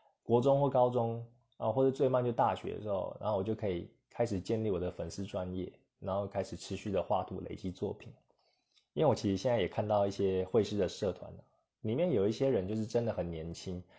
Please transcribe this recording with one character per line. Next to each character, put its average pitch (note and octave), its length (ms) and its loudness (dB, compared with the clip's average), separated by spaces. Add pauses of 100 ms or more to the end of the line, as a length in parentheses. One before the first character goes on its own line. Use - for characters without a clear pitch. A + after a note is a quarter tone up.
(220)
国 A#2 200 4
中 C#3 180 6
或 C#3+ 80 4
高 B2 220 6
中， A#2 360 0 (300)
啊， A2+ 160 0
或 C3 100 4
者 C3+ 80 6
最 C3 200 2
慢 B2 120 4
就 A#2+ 80 2
大 A2+ 240 2
学 F2+ 200 -6
的 F2+ 80 -8
时 G#2 80 -6
候， - 280 -2
然 G2+ 120 -2
后 G#2 80 2
我 F#2+ 40 0
就 G#2+ 120 0
可 G#2+ 120 -4
以 F#2 240 -2 (200)
开 - 160 0
始 G#2 120 -2
建 A2 240 -2
立 G#2+ 80 0
我 F#2 80 0
的 F2+ 120 -2
粉 F2+ 200 -8
丝 G2+ 140 -8
专 F#2 300 -6
页， F2+ 180 -6 (260)
然 F#2+ 160 -4
后 G2+ 120 -2
开 G2 180 -4
始 - 100 -10
持 F#2+ 220 -8
续 G2 160 -6
的 F2+ 100 2
画 F#2 220 0
图， F2+ 160 -8
累 - 160 -8
积 F#2 140 -6
作 G2 240 -6
品。 - 180 -16 (800)
因 D3+ 100 0
为 D#3 60 6
我 A#2 60 4
其 G2+ 160 0
实 F#2+ 80 2
现 B2+ 120 0
在 A#2+ 80 4
也 F#2+ 80 2
看 - 220 -2
到 G#2 180 4
一 G2+ 40 0
些 F#2+ 340 0
绘 A2 180 2
师 G#2 140 -2
的 F#2+ 100 2
社 F#2 240 -2
团， - 220 -12 (480)
里 A2 140 -2
面 E3+ 180 2
有 G2+ 160 4
一 A2+ 40 2
些 C3+ 180 2
人 F#2+ 180 0
就 G#2+ 80 -2
是 A2 80 -2
真 A#2 220 0
的 G#2+ 80 0
很 E2+ 160 -2
年 E2 240 -8
轻， F2+ 280 -8 (160)